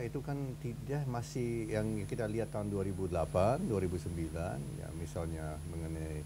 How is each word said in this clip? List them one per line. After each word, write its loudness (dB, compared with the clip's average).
itu -2
kan -2
tidak -2
masih 0
yang 2
kita 0
lihat 0
tahun 0
dua 2
ribu 0
delapan, 4
dua 4
ribu 2
sembilan, -2
ya, -6
misalnya -2
mengenai -2